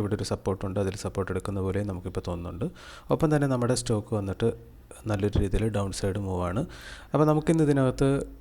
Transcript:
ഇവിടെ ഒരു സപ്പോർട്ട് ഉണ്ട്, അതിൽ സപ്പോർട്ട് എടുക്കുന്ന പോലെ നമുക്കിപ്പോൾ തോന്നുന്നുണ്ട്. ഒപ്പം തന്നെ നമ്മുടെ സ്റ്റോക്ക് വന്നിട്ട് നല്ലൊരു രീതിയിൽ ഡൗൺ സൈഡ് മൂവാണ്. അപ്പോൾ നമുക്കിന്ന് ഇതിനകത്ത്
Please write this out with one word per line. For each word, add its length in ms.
ഇവിടെ 180
ഒരു 120
സപ്പോർട്ട് 380
ഉണ്ട്, 160
അതിൽ 200
സപ്പോർട്ട് 300
എടുക്കുന്ന 320
പോലെ 240
നമുക്കിപ്പോൾ 380
തോന്നുന്നുണ്ട്. 380
ഒപ്പം 200
തന്നെ 180
നമ്മുടെ 300
സ്റ്റോക്ക് 360
വന്നിട്ട് 300
നല്ലൊരു 320
രീതിയിൽ 220
ഡൗൺ 220
സൈഡ് 260
മൂവാണ്. 360
അപ്പോൾ 200
നമുക്കിന്ന് 360
ഇതിനകത്ത് 420